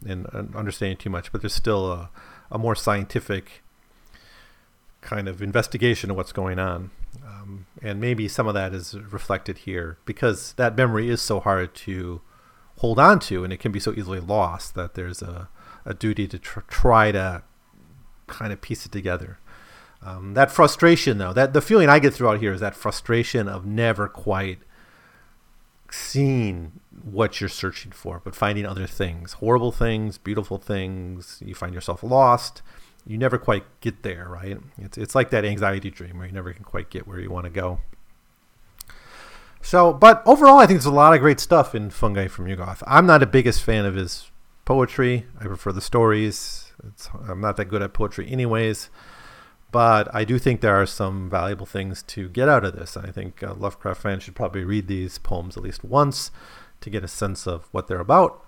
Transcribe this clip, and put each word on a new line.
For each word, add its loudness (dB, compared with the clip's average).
and, -10
and -12
understanding -6
too -10
much, -8
but -8
there's -8
still 0
a, -10
a -8
more -2
scientific -6
kind -8
of -12
investigation -2
of -4
what's -8
going -6
on. -6
Um, -18
and -8
maybe -4
some -4
of -2
that -4
is -12
reflected -8
here -10
because -4
that -2
memory 0
is -2
so -2
hard -2
to -10
hold 0
on 8
to, -6
and -8
it -10
can -4
be -6
so -6
easily -8
lost -4
that -10
there's -12
a, -14
a -10
duty -4
to -12
tr-, -12
try 4
to -4
kind -10
of -14
piece -10
it -18
together. -8
Um, -12
that 4
frustration, 4
though, -4
that 2
the 4
feeling 4
I 10
get 4
throughout 0
here -2
is -8
that -6
frustration -2
of -10
never -2
quite -6
seeing -2
what -2
you're -4
searching -8
for, -12
but -12
finding -2
other -8
things, -8
horrible 0
things, -2
beautiful -6
things. -10
You -14
find -10
yourself -10
lost. 2
You -8
never 0
quite 0
get -6
there, -10
right? -12
It's, -16
it's -8
like 0
that 0
anxiety -2
dream -16
where -14
you -14
never -12
can -18
quite -8
get -12
where -12
you -10
wanna -8
go. -4
So, 6
but 10
overall, 12
I 12
think 6
there's 0
a 4
lot 10
of 8
great 6
stuff 4
in -4
Fungi -2
from -8
Yugoth. -8
I'm 8
not 10
the 6
biggest 4
fan 0
of -2
his -8
poetry. 2
I -14
prefer -6
the -4
stories. 0
It's, -18
I'm -8
not -2
that -2
good -4
at -6
poetry -4
anyways, -2
but 4
I -2
do 0
think 0
there 4
are 4
some -6
valuable -4
things -8
to -12
get 0
out 4
of -6
this. -14
I -12
think, -12
uh, -10
Lovecraft -8
fans -6
should -18
probably -6
read -4
these -6
poems -6
at -12
least -10
once 0
to -14
get -6
a -10
sense -6
of -8
what -8
they're -6
about. 2